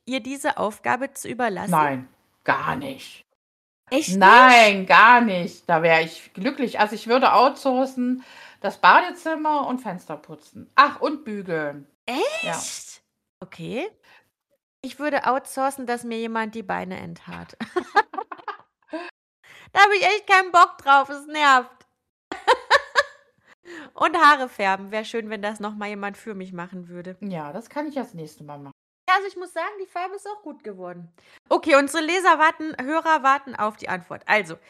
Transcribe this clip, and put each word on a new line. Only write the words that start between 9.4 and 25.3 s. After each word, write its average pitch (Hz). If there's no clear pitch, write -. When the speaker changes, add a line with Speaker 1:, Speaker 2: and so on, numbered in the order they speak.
Speaker 2:
und 254
Fenster 175
putzen. -
Ach, 269
und -
bügeln. 160
Ja. 240
Speaker 1:
Echt? -
Okay. 185
Ich 254
würde 285
outsourcen, 269
dass 240
mir 233
jemand 226
die 226
Beine 185
enthaart. 170
<laughs> 226
Da 370
hab 403
ich 392
echt 403
keinen 370
Bock 349
drauf, 277
es 285
nervt. 285
<laughs> -
Und 330
Haare 285
färben. 196
Wär 214
schön, 220